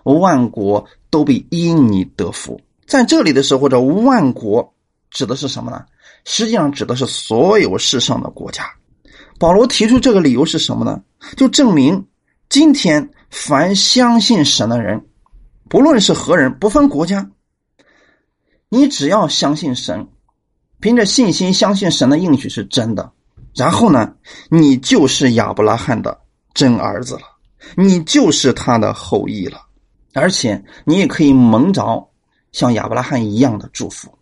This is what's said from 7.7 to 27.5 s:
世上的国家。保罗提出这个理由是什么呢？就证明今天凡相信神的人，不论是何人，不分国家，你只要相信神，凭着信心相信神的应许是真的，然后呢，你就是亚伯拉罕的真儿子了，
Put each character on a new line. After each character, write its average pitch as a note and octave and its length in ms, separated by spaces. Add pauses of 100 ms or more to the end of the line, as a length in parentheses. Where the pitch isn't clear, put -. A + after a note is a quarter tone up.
世 - 220
上 - 240
的 - 80
国 - 200
家。 - 140 (720)
保 E3+ 160
罗 A3+ 140
提 A3+ 200
出 B3 120
这 B3+ 120
个 G3 80
理 D3+ 120
由 B2 120
是 E3 140
什 - 180
么 A#2 80
呢？ G#2+ 160 (380)
就 C4+ 100
证 A#3+ 280
明 D3 320 (420)
今 D4 240
天 D3+ 340 (220)
凡 D#3+ 460
相 A#3+ 440
信 G#3 240
神 A2+ 240
的 A#2 140
人， G#2 240 (640)
不 F#3+ 100
论 C#4 220
是 F#3 100
何 D#3 240
人， C3 220
不 G3+ 120
分 C#4+ 200
国 D3+ 160
家， G3 240 (1400)
你 C4 180
只 C#3 200
要 F#3 200
相 D3 280
信 C#3+ 200
神， G2 320 (720)
凭 A3+ 160
着 A3+ 100
信 G#3 260
心 F#3 220
相 G3+ 220
信 F#3+ 160
神 B2+ 180
的 C#3+ 80
应 E3 200
许 A#2+ 120
是 G#2+ 160
真 A2+ 300
的， F#2 160 (440)
然 C3+ 160
后 A3+ 180
呢， A#2 240 (360)
你 D3+ 280
就 F3 300
是 B2+ 260
亚 G#2+ 200
伯 G#2+ 100
拉 G#2+ 120
罕 A#2 260
的 - 200 (320)
真 B3 240
儿 G2+ 260
子 B2+ 120
了， - 60 (540)